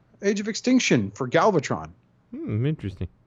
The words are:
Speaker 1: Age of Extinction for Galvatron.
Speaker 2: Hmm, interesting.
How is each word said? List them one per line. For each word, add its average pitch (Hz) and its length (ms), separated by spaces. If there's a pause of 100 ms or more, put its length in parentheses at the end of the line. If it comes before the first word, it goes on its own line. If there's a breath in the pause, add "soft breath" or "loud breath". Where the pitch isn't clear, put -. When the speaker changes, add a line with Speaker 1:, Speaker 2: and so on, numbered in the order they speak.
(200)
Speaker 1:
Age 202 200
of 208 80
Extinction 208 640
for 131 160
Galvatron. 143 640 (440)
Speaker 2:
Hmm, 147 320
interesting. 101 400 (200)